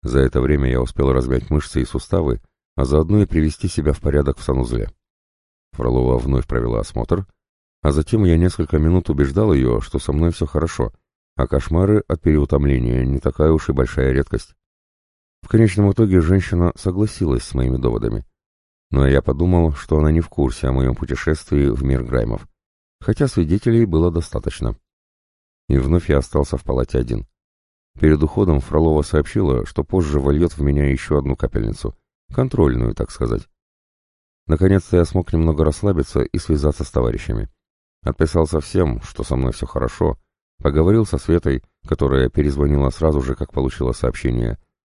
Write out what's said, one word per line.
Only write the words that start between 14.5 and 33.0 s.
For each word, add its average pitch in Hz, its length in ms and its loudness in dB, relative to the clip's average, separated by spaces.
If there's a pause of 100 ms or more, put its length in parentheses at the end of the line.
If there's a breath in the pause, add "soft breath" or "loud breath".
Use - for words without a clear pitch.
В - 60 -18
конечном 104 420 4
итоге 98 300 4
женщина 87 560 2
согласилась 92 640 -2
с - 100 -14
моими 64 260 0
доводами. 55 460 -4 (680)
Но 69 160 4
я 67 140 4
подумал, 82 500 2
что 76 260 -2
она 76 140 4
не 82 80 2
в - 80 -2
курсе 65 400 -2
о 64 40 0
моём 65 220 0
путешествии 71 720 -2
в 64 160 -2
мир 65 220 0
Граймов, 58 420 -4 (540)
хотя 127 260 0
свидетелей 107 600 0
было 82 260 2
достаточно. 69 640 -6 (920)
И 67 100 2
вновь 76 320 0
я 71 80 4
остался 69 380 -2
в - 80 -8
палате 65 340 -2
один. 58 280 -4 (720)
Перед 78 240 4
уходом 78 380 2
Фролова 76 420 2
сообщила, 73 640 0
что - 180 -6
позже 73 360 -2
вольёт 73 320 2
в 73 80 -8
меня 71 300 0
ещё 69 280 -2
одну 67 180 -2
капельницу, - 580 -6 (380)
контрольную, 64 640 0
так - 160 -6